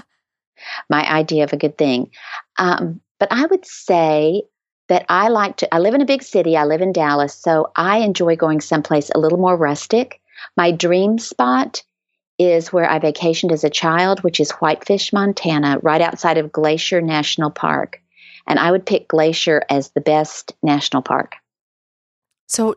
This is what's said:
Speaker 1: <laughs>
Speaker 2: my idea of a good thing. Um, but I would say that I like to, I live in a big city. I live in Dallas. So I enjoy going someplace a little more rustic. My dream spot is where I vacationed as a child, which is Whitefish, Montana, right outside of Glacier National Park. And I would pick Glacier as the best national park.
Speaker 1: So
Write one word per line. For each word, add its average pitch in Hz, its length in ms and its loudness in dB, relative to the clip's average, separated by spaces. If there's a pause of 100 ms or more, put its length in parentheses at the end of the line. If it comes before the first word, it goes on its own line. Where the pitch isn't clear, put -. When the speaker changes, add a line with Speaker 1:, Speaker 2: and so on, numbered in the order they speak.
(220)
Speaker 1:
<laughs> - 680 -18
Speaker 2:
my 151 240 0
idea 156 300 0
of 143 100 -2
a 147 40 -2
good 147 200 -2
thing. 127 360 -2 (460)
Um, 175 420 -2 (180)
but 202 140 -2
I 254 120 0
would 370 220 0
say 160 760 0 (420)
that 180 220 2
I 196 220 2
like 208 260 0
to, - 180 -2
I 170 60 4
live 202 140 2
in 285 60 4
a 285 60 2
big 269 160 0
city. 165 340 0
I 151 60 2
live 156 180 0
in 190 120 0
Dallas. 147 420 0
So 160 400 0
I 190 240 0
enjoy 185 380 2
going 156 240 0
someplace 151 520 -2
a - 60 0
little 160 200 2
more 180 180 2
rustic. 165 640 -2 (360)
My 175 140 2
dream 180 480 2
spot 254 640 -2 (560)
is 170 340 2
where 170 160 2
I 156 120 0
vacationed 165 500 0
as 156 140 0
a 151 40 2
child, 175 540 0
which 170 160 0
is 147 140 0
Whitefish, 165 600 -2
Montana, 165 680 0
right 160 180 2
outside 165 380 0
of 151 140 -2
Glacier 156 480 0
National 156 500 -2
Park. - 500 -4 (460)
And - 140 0
I 170 100 2
would 185 160 0
pick - 220 -2
Glacier 160 600 2
as 139 220 -2
the 147 100 -4
best 151 520 -2 (100)
national 143 400 0
park. - 320 -4 (1120)
Speaker 1:
So 220 280 -2